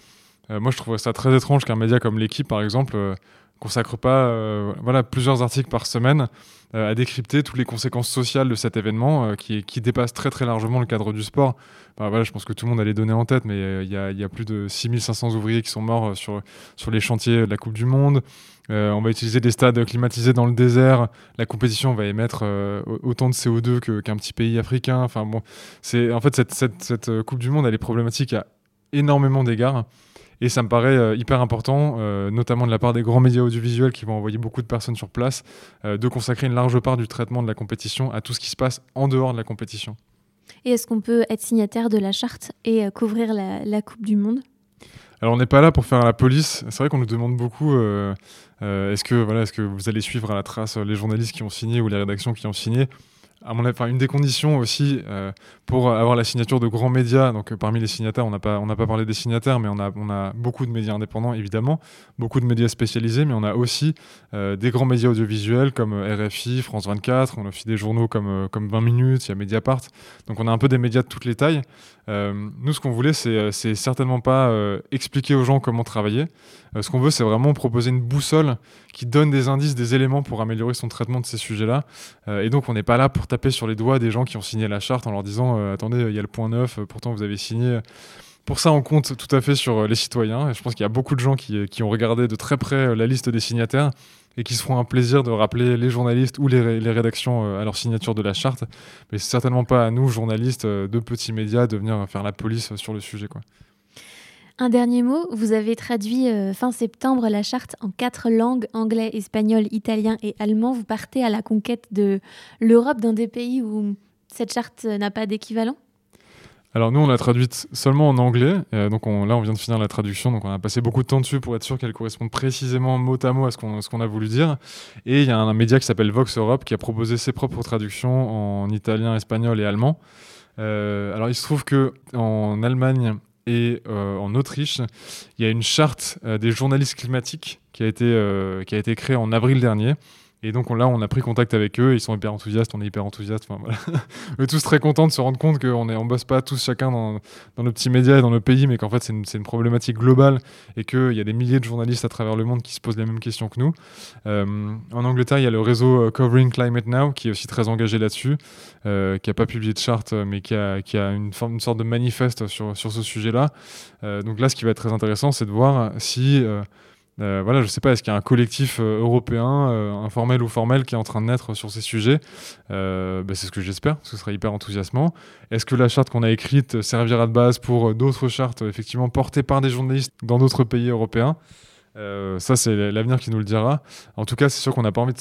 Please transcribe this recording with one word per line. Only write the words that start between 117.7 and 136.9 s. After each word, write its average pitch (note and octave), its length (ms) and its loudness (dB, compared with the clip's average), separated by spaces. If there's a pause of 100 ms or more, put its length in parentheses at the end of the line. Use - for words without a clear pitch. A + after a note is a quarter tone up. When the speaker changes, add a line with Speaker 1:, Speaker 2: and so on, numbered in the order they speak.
Speaker 1:
seulement C#3+ 380 4
en C3 80 4
anglais, B2 360 4 (200)
euh, G#2 160 2
donc G#2+ 160 -2
on, G#2 180 0
là A2 120 2
on A#2 40 2
vient A2 140 0
de G#2 40 -4
finir A2+ 200 -2
la G#2+ 100 0
traduction, G#2 420 -2
donc G#2+ 140 -2
on G2 60 -6
a G2 80 -4
passé G#2+ 240 -2
beaucoup A#2 200 2
de A#2+ 60 -8
temps C3+ 120 2
dessus C3 200 -2
pour A#2+ 160 -4
être A2 60 -6
sûr C3 160 -6
qu'elle A#2 160 -6
corresponde A2+ 360 -8
précisément B2+ 680 -2
mot B2+ 240 0
à B2+ 100 2
mot C3 140 0
à B2 40 -2
ce A2+ 60 -8
qu'on, G#2+ 240 -8
ce - 80 -10
qu'on A#2 140 -6
a A#2 40 -2
voulu A2 220 -4
dire. C#3+ 300 2 (480)
Et C3+ 160 4
il C3+ 60 4
y - 20 4
a A2+ 80 4
un, A2 100 4
un A2 60 2
média A#2 260 6
qui - 60 -2
s'appelle G#2+ 240 2
Vox B2 260 0
Europe A#2 280 0
qui - 100 -4
a G#2 40 0
proposé A2+ 380 -2
ses A#2+ 160 -2
propres B2+ 300 -4
traductions G#2+ 1000 -2
en G2+ 60 -4
italien, A2 480 -2
espagnol A2+ 440 -2
et G#2 40 0
allemand. A2 340 0 (600)
Euh, G#2 560 -4
alors A2+ 160 -2
il B2 40 -2
se - 80 -6
trouve D3 220 -2
que C3+ 300 2 (180)
en G#2+ 500 0
Allemagne B2+ 540 0 (300)
et, A#2+ 420 0
euh, G2+ 300 -4
en G2+ 160 -4
Autriche, C#3 480 -2 (560)
il A2+ 80 2
y - 20 4
a - 20 2
une A2+ 120 0
charte, - 640 0
euh, A2 100 -2
des A2+ 140 2
journalistes C3+ 460 0